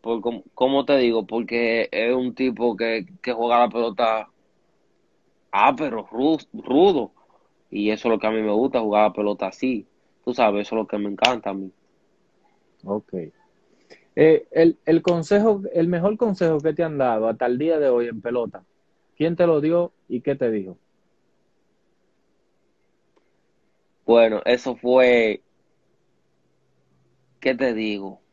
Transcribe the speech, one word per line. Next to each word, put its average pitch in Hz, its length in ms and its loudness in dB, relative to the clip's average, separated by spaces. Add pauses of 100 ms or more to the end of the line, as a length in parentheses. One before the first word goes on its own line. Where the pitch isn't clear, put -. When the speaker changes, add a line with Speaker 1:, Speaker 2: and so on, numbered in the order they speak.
Speaker 1:
Por, 113 180 -4
como, 117 240 -6 (100)
¿cómo 135 300 0
te 143 140 2
digo? 113 280 0
Porque 117 640 -2
es 117 240 -2
un 127 200 -4
tipo 117 420 -2
que, 113 300 -4 (160)
que 127 100 -6
juega 117 260 0
la 120 120 4
pelota 110 580 -2 (1300)
Ah, 240 220 4
pero 117 320 -6
ru-, 143 420 0
rudo. 147 600 2 (580)
Y 104 200 -2
eso 107 180 -2
es 113 40 4
lo 107 60 2
que 110 80 -4
a 110 60 0
mí 110 100 -2
me 107 100 -2
gusta, 123 280 0
jugar 107 240 2
a 104 80 2
pelota 104 340 -4
así. 117 400 -6 (380)
Tú 123 100 -4
sabes, 104 320 2
eso - 80 -8
es 113 80 0
lo 98 60 -8
que 107 100 -6
me 101 100 -4
encanta 107 420 -2
a 98 40 -8
mí. 95 160 -10 (1120)
Speaker 2:
Ok. 101 300 -8 (1000)
Eh, 156 340 4
el, 165 340 4
el 165 180 2
consejo, 202 600 0 (100)
el 170 140 2
mejor 180 300 0
consejo 185 420 0
que 156 140 -2
te 160 100 -4
han 156 160 -4
dado 113 300 0
hasta 113 180 -2
el 123 120 0
día 160 200 0
de 143 100 2
hoy 120 200 0
en 113 120 -10
pelota, 117 440 -6 (520)
¿quién 165 200 -2
te 175 100 2
lo 156 140 2
dio 170 320 0 (160)
y 123 140 -6
qué 139 120 -2
te 127 160 -2
dijo? 95 260 -6 (3250)
Speaker 1:
Bueno, 113 380 6
eso 123 320 -2
fue, 123 640 4 (2000)
¿qué 131 140 -2
te 123 200 -2
digo? 104 460 -6 (120)